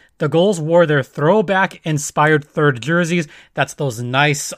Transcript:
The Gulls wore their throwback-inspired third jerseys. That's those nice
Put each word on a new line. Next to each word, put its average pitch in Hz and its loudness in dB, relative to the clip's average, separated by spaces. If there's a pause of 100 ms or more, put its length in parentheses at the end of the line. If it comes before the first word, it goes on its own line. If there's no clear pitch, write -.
(200)
The 156 -2
Gulls 170 2
wore 165 4
their 147 2
throwback-inspired 156 0
third 143 -2
jerseys. 165 -2 (280)
That's 139 -4
those 127 -6
nice 143 -2